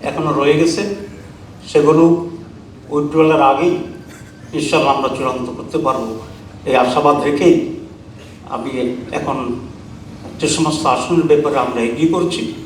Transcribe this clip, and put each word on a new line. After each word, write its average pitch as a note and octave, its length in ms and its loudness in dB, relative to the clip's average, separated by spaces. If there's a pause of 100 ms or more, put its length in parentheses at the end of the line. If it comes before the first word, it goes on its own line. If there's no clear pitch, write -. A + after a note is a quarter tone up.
এখনো D3+ 240 -2
রয়ে D3 280 4
গেছে, E3 220 2 (880)
সেগুলো D#3 340 6 (880)
উইথড্রয়ালের D3 580 2
আগেই E3+ 240 2 (840)
ইনশাআল্লাহ D3+ 380 2
আমরা C3 200 -2
চূড়ান্ত B2+ 320 -4 (100)
করতে A#2 280 -6
পারব, C3 180 0 (640)
এই B2+ 60 0 (100)
আশাবাদ C#3+ 320 4 (100)
রেখেই D3+ 300 6 (960)
আমি C3 160 -6 (480)
এখন D3 180 -4 (1040)
যে D3+ 160 0
সমস্ত D3+ 260 0 (120)
আসনের E3 360 0
ব্যাপারে D3 340 4
আমরা A#2+ 240 -4
এগিয়ে D3+ 260 0
করছি F3 280 0 (240)